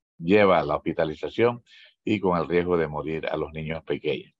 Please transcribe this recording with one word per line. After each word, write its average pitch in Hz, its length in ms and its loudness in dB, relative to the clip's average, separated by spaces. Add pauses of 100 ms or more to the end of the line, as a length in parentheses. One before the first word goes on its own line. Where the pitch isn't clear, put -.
(180)
lleva 92 420 4
a 73 60 0
la 73 120 -2
hospitalización 82 880 -2 (440)
y 107 120 0
con 90 180 0
el 78 100 -2
riesgo 87 300 2
de 80 100 0
morir 76 400 -6
a 80 80 -4
los 78 160 -6
niños 78 320 -8
pequeños. 73 560 -6